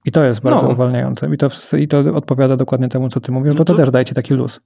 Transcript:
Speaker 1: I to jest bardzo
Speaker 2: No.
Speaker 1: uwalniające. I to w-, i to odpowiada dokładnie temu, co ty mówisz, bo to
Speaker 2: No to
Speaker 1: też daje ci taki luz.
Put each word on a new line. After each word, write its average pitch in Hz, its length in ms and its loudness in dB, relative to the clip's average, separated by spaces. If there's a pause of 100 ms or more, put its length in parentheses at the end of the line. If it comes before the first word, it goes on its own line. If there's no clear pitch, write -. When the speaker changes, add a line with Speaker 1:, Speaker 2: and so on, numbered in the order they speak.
Speaker 1:
I 147 60 0
to 160 120 4
jest 120 180 0
bardzo 254 200 2
Speaker 2:
No. - 120 2
Speaker 1:
uwalniające. 127 600 -2
I 143 40 -2
to 143 120 0
w-, - 240 -8
i 147 140 0
to 147 120 2
odpowiada 139 580 0
dokładnie 127 320 -2
temu, 131 200 -2
co 123 100 -4
ty 127 120 -8
mówisz, 139 240 0
bo 160 100 4
to 175 80 2
Speaker 2:
No - 40 4
to 165 60 4
Speaker 1:
też 139 80 2
daje 127 140 2
ci 127 100 -8
taki 135 180 -2
luz. 127 320 -4